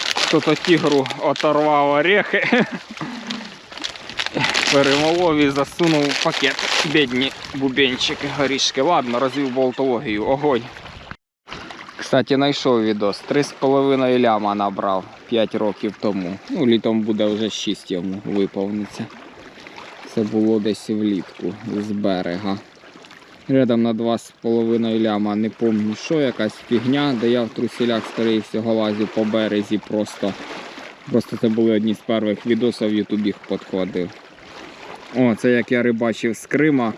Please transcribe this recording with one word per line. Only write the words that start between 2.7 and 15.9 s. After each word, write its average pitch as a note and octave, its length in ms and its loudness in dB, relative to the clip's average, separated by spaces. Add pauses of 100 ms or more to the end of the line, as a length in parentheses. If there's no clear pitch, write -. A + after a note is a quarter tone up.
перемолов D3+ 640 4
і D3 120 4
засунув D3 540 2
в C#3 200 -2
пакет. C#3 320 0 (360)
Бідні C3 400 2 (240)
бубенчики, C3+ 720 0 (100)
горішки. C3+ 440 0
Ладно, C3+ 380 2
розвів C3 340 0
болтологію, B2 760 0
огонь. C3+ 340 2 (1400)
Кстати, C3+ 380 0
знайшов C3+ 480 2
відос. G#2 360 0
Три C#3 240 0
з C#3 80 -10
половиною C3+ 680 2
ляма G#2+ 360 2
набрав G2 480 0 (260)
п'ять A2+ 260 0
років G#2+ 440 -2